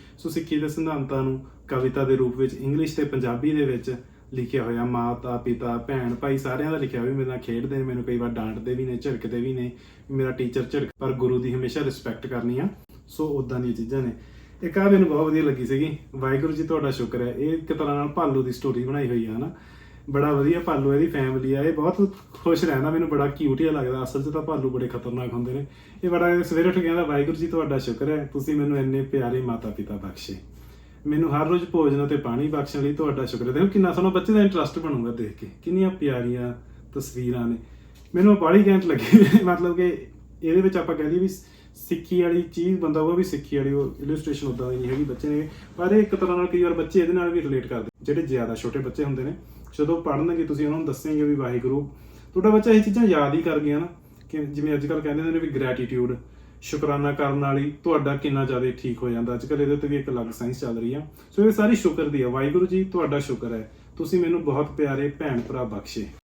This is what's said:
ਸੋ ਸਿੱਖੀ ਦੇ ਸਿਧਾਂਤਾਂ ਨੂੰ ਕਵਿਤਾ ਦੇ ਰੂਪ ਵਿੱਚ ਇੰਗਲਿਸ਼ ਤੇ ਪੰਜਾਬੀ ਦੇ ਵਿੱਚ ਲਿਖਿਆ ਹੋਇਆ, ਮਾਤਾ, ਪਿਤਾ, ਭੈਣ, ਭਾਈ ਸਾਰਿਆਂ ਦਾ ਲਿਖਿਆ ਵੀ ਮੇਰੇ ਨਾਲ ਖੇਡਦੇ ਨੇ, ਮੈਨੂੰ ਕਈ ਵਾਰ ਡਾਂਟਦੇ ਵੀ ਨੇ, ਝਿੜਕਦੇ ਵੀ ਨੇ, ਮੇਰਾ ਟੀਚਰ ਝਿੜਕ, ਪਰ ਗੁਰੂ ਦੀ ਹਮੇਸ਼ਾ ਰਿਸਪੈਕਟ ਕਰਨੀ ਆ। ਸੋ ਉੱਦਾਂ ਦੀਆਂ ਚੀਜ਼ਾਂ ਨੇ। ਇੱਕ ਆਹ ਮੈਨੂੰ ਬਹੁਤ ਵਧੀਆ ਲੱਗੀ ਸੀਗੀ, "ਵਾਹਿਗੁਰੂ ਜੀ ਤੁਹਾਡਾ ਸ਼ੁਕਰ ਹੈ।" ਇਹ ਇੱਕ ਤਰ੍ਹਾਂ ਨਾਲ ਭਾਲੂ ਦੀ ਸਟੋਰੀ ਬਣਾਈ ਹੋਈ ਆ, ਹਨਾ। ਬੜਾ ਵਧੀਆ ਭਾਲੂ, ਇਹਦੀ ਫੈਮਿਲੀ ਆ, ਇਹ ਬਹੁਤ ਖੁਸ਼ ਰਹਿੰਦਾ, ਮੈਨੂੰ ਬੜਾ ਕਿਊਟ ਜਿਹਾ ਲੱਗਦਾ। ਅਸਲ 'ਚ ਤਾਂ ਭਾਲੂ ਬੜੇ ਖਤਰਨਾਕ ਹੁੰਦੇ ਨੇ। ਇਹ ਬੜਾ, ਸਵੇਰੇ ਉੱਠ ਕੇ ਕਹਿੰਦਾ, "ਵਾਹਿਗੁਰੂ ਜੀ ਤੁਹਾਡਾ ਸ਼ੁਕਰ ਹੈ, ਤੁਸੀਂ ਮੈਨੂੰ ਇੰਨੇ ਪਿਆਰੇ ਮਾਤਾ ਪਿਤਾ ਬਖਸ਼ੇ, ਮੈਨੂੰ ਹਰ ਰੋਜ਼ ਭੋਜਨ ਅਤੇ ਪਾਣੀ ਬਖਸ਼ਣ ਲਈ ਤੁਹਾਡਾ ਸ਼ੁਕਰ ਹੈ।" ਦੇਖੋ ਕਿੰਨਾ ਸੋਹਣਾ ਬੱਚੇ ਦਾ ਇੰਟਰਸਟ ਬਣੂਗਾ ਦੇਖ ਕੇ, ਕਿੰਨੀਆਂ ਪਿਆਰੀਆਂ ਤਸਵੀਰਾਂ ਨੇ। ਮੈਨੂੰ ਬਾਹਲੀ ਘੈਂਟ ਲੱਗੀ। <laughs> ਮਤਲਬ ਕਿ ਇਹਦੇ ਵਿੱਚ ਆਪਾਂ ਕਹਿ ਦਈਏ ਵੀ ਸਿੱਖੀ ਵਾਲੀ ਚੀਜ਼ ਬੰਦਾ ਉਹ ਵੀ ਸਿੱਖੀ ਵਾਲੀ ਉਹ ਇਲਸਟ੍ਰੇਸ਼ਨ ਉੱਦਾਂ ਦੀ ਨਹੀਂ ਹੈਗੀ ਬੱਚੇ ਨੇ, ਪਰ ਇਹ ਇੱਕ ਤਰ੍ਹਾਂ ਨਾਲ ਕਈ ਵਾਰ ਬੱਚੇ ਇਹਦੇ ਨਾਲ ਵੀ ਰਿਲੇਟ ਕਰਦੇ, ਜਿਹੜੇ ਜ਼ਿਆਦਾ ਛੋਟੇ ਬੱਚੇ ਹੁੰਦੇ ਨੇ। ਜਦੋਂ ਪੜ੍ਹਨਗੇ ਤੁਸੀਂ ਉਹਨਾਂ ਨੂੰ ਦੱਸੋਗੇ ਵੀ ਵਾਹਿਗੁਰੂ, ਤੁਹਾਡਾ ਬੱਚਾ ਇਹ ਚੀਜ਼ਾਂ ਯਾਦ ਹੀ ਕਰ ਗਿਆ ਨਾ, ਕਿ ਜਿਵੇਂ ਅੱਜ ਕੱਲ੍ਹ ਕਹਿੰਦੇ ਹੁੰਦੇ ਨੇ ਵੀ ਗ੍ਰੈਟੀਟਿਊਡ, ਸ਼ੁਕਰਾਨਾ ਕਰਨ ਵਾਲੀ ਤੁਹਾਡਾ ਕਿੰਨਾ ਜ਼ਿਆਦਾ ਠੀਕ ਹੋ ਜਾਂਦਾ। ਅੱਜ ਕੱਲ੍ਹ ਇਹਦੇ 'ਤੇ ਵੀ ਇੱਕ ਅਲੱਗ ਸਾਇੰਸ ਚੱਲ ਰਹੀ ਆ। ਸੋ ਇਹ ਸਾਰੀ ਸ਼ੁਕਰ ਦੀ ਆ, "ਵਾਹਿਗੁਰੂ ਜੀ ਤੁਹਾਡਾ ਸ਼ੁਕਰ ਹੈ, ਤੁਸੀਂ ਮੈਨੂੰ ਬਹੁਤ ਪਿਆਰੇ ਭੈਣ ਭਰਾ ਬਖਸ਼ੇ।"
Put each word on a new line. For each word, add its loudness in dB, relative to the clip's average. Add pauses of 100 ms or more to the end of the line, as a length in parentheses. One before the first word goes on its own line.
(180)
ਸੋ -10
ਸਿੱਖੀ -4
ਦੇ -2
ਸਿਧਾਂਤਾਂ -4
ਨੂੰ -4 (220)
ਕਵਿਤਾ 0
ਦੇ 4
ਰੂਪ 0
ਵਿੱਚ 0
ਇੰਗਲਿਸ਼ -2
ਤੇ 0
ਪੰਜਾਬੀ 0
ਦੇ 2
ਵਿੱਚ -4 (380)
ਲਿਖਿਆ -2
ਹੋਇਆ, -2
ਮਾਤਾ, -4
ਪਿਤਾ, -4
ਭੈਣ, -4
ਭਾਈ -2
ਸਾਰਿਆਂ -4
ਦਾ 0
ਲਿਖਿਆ -4
ਵੀ -2
ਮੇਰੇ -2
ਨਾਲ -6
ਖੇਡਦੇ -4
ਨੇ, -2
ਮੈਨੂੰ -4
ਕਈ -2
ਵਾਰ -2
ਡਾਂਟਦੇ -6
ਵੀ -4
ਨੇ, -6
ਝਿੜਕਦੇ -6
ਵੀ -2
ਨੇ, -4 (400)
ਮੇਰਾ 0
ਟੀਚਰ -2
ਝਿੜਕ, -2 (120)
ਪਰ -2
ਗੁਰੂ 0
ਦੀ -2
ਹਮੇਸ਼ਾ -4
ਰਿਸਪੈਕਟ -6
ਕਰਨੀ -2
ਆ। 0 (400)
ਸੋ -6
ਉੱਦਾਂ -4
ਦੀਆਂ -2
ਚੀਜ਼ਾਂ -4
ਨੇ। -2 (520)
ਇੱਕ -4
ਆਹ 6
ਮੈਨੂੰ 8
ਬਹੁਤ 2
ਵਧੀਆ 2
ਲੱਗੀ 0
ਸੀਗੀ, 0 (180)
"ਵਾਹਿਗੁਰੂ 0
ਜੀ -4
ਤੁਹਾਡਾ 0
ਸ਼ੁਕਰ -4
ਹੈ।" -2
ਇਹ 0
ਇੱਕ -4
ਤਰ੍ਹਾਂ -2
ਨਾਲ 0
ਭਾਲੂ 0
ਦੀ -4
ਸਟੋਰੀ -2
ਬਣਾਈ -2
ਹੋਈ 0
ਆ, -6
ਹਨਾ। -4 (580)
ਬੜਾ 2
ਵਧੀਆ 4
ਭਾਲੂ, 2
ਇਹਦੀ 4
ਫੈਮਿਲੀ 0
ਆ, 2
ਇਹ 2
ਬਹੁਤ 2 (280)
ਖੁਸ਼ 4
ਰਹਿੰਦਾ, 0
ਮੈਨੂੰ 0
ਬੜਾ 2
ਕਿਊਟ 0
ਜਿਹਾ 2
ਲੱਗਦਾ। -2
ਅਸਲ -4
'ਚ -4
ਤਾਂ -2
ਭਾਲੂ -2
ਬੜੇ -2
ਖਤਰਨਾਕ -6
ਹੁੰਦੇ -4
ਨੇ। -6 (380)
ਇਹ 0
ਬੜਾ, 4
ਸਵੇਰੇ 2
ਉੱਠ 2
ਕੇ 4
ਕਹਿੰਦਾ, 2
"ਵਾਹਿਗੁਰੂ 0
ਜੀ -2
ਤੁਹਾਡਾ 0
ਸ਼ੁਕਰ -2
ਹੈ, -2
ਤੁਸੀਂ -2
ਮੈਨੂੰ 2
ਇੰਨੇ 0
ਪਿਆਰੇ -2
ਮਾਤਾ -4
ਪਿਤਾ -8
ਬਖਸ਼ੇ, -12 (720)
ਮੈਨੂੰ 2
ਹਰ 2
ਰੋਜ਼ 2
ਭੋਜਨ 2
ਅਤੇ 0
ਪਾਣੀ -2
ਬਖਸ਼ਣ -4
ਲਈ 0
ਤੁਹਾਡਾ -2
ਸ਼ੁਕਰ -6
ਹੈ।" 0
ਦੇਖੋ 4
ਕਿੰਨਾ 4
ਸੋਹਣਾ 2
ਬੱਚੇ 2
ਦਾ 8
ਇੰਟਰਸਟ 2
ਬਣੂਗਾ -2
ਦੇਖ -6
ਕੇ, -14 (160)
ਕਿੰਨੀਆਂ 2
ਪਿਆਰੀਆਂ -2 (400)
ਤਸਵੀਰਾਂ -4
ਨੇ। -2 (580)
ਮੈਨੂੰ 8
ਬਾਹਲੀ 6
ਘੈਂਟ 6
ਲੱਗੀ। 8
<laughs> 8
ਮਤਲਬ 2
ਕਿ 0 (360)
ਇਹਦੇ 4
ਵਿੱਚ 2
ਆਪਾਂ -2
ਕਹਿ -2
ਦਈਏ 0
ਵੀ 2 (460)
ਸਿੱਖੀ -2
ਵਾਲੀ 2
ਚੀਜ਼ -2
ਬੰਦਾ 0
ਉਹ 2
ਵੀ 2
ਸਿੱਖੀ -4
ਵਾਲੀ 0
ਉਹ -2
ਇਲਸਟ੍ਰੇਸ਼ਨ -4
ਉੱਦਾਂ -4
ਦੀ -4
ਨਹੀਂ -4
ਹੈਗੀ -2
ਬੱਚੇ -4
ਨੇ, -2 (280)
ਪਰ 0
ਇਹ 8
ਇੱਕ 0
ਤਰ੍ਹਾਂ 0
ਨਾਲ 2
ਕਈ 2
ਵਾਰ 2
ਬੱਚੇ 2
ਇਹਦੇ 4
ਨਾਲ 2
ਵੀ 0
ਰਿਲੇਟ -2
ਕਰਦੇ, -6 (140)
ਜਿਹੜੇ 0
ਜ਼ਿਆਦਾ -2
ਛੋਟੇ -4
ਬੱਚੇ -4
ਹੁੰਦੇ -2
ਨੇ। -6 (460)
ਜਦੋਂ 0
ਪੜ੍ਹਨਗੇ 0
ਤੁਸੀਂ -2
ਉਹਨਾਂ 0
ਨੂੰ -4
ਦੱਸੋਗੇ -2
ਵੀ 2
ਵਾਹਿਗੁਰੂ, -2 (440)
ਤੁਹਾਡਾ 4
ਬੱਚਾ 6
ਇਹ 10
ਚੀਜ਼ਾਂ 4
ਯਾਦ 4
ਹੀ 2
ਕਰ 0
ਗਿਆ 2
ਨਾ, -2 (420)
ਕਿ -4
ਜਿਵੇਂ -2
ਅੱਜ -2
ਕੱਲ੍ਹ -2
ਕਹਿੰਦੇ -2
ਹੁੰਦੇ 0
ਨੇ -2
ਵੀ -4
ਗ੍ਰੈਟੀਟਿਊਡ, -2 (460)
ਸ਼ੁਕਰਾਨਾ -2
ਕਰਨ 0
ਵਾਲੀ 0 (100)
ਤੁਹਾਡਾ 2
ਕਿੰਨਾ 0
ਜ਼ਿਆਦਾ 0
ਠੀਕ -6
ਹੋ -2
ਜਾਂਦਾ। -2
ਅੱਜ -6
ਕੱਲ੍ਹ 0
ਇਹਦੇ 2
'ਤੇ -2
ਵੀ 0
ਇੱਕ -4
ਅਲੱਗ -2
ਸਾਇੰਸ -6
ਚੱਲ -4
ਰਹੀ -4
ਆ। -6 (300)
ਸੋ 6
ਇਹ 8
ਸਾਰੀ 4
ਸ਼ੁਕਰ 2
ਦੀ 0
ਆ, 0
"ਵਾਹਿਗੁਰੂ 2
ਜੀ 2
ਤੁਹਾਡਾ 0
ਸ਼ੁਕਰ -6
ਹੈ, -8 (260)
ਤੁਸੀਂ 0
ਮੈਨੂੰ 0
ਬਹੁਤ 0
ਪਿਆਰੇ -2
ਭੈਣ -4
ਭਰਾ -6
ਬਖਸ਼ੇ।" -8 (160)